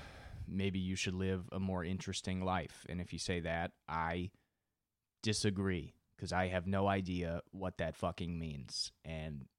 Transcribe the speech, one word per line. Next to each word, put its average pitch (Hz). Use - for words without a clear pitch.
maybe 95
you 92
should 92
live 92
a 95
more 95
interesting 92
life." 90
And 85
if 87
you 82
say 90
that, 82
I 85
disagree, 98
'cause 90
I 92
have 90
no 98
idea 87
what 92
that 80
fucking 87
means. 76
And 78